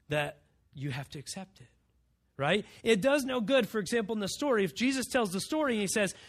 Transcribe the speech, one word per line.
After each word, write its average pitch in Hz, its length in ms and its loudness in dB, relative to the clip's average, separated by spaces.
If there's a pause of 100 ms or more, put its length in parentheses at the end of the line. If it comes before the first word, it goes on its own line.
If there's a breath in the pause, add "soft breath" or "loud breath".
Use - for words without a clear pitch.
that 147 340 -4 (300)
you 139 200 -6
have 135 180 -8
to - 80 -12
accept - 420 -14
it. 123 60 -20 (720)
Right? 165 260 2 (180 loud breath)
It 226 200 4
does 277 220 4
no 254 160 -2
good, 233 280 2
for 220 100 -4
example, 220 360 -2
in 220 60 -4
the 196 60 -2
story, 233 380 2
if 180 100 -2
Jesus 262 320 0
tells 226 260 0
the 185 80 -2
story 302 340 0
and 214 80 0
he 196 40 0
says, - 280 0 (140)